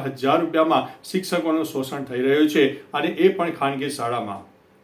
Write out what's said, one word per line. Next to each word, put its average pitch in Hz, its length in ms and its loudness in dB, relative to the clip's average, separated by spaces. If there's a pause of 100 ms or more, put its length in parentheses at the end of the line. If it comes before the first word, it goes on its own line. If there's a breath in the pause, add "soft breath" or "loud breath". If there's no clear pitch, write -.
હજાર 139 360 0
રૂપિયામાં 160 600 0
શિક્ષકોનું 165 600 -2
શોષણ 135 380 -6
થઈ 123 180 -4
રહ્યું 143 280 4
છે 139 420 2
અને 147 160 -2
એ 180 220 4
પણ 170 220 -2
ખાનગી 139 380 -4
શાળામાં. 117 520 -6 (420)